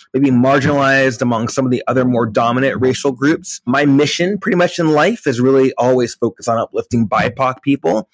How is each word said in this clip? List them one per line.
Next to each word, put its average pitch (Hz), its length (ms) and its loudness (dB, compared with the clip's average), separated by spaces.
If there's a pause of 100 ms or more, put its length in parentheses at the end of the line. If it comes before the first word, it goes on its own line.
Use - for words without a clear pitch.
(140)
may 135 60 -2
be 139 100 2
marginalized 135 880 2
among 117 280 -2
some 135 180 -8
of 123 60 -2
the 120 140 -2
other 127 180 0
more 123 200 0
dominant 120 560 0
racial 131 320 -2
groups. 139 540 -4
My 139 180 0
mission 147 540 0
pretty 190 180 -4
much 175 220 0
in 160 140 0
life 165 340 0
is 123 140 -2
really 131 360 2
always 123 380 0
focused - 340 -4
on 113 100 0
uplifting 113 480 -2
bipoc 123 560 -2
people 147 520 -2